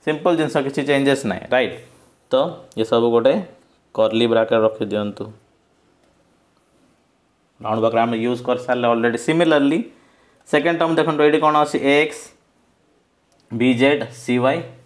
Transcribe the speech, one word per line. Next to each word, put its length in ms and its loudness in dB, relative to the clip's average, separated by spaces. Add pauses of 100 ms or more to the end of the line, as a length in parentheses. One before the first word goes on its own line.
ସିମ୍ପଲ୍ 320 -2
ଜିନିଷ, 200 -2
କିଛି 260 -4
ଚେଞ୍ଜେସ୍ 440 0
ନାହିଁ, 240 -6
ରାଇଟ୍? 260 0 (540)
ତ 40 -4 (440)
ଏ 60 0
ସବୁ 260 2
ଗୋଟେ 240 4 (600)
କର୍ଲି 320 2
ବ୍ରାକେଟ୍ 340 2
ରଖିଦିଅନ୍ତୁ। 640 -2 (2250)
ରାଉଣ୍ଡ 200 -4
ବ୍ରାକେଟ୍ 200 2
ଆମେ 180 0
ୟୁଜ୍ 240 -2
କରିସାରିଲେ 460 -2
ଅଲରେଡ଼ି। 300 0
ସିମିଲାରଲି 600 2 (720)
ସେକେଣ୍ଡ 320 0
ଟର୍ମ 140 0
ଦେଖନ୍ତୁ, 280 0
ଏଇଠି 160 4
କ'ଣ 180 2
ଅଛି? 220 0
ଏକ୍ସ, 420 0 (1300)
ବି 240 0
ଜେଡ୍, 360 2
ସି 280 -6
ୱାଇ। 200 0 (280)